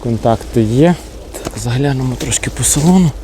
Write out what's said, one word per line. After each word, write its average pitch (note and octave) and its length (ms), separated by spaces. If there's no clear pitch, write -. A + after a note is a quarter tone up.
Контакти A#2 580
є. C3+ 340
Так, - 140
заглянемо B2+ 580
трошки - 340
по - 140
салону. E3+ 480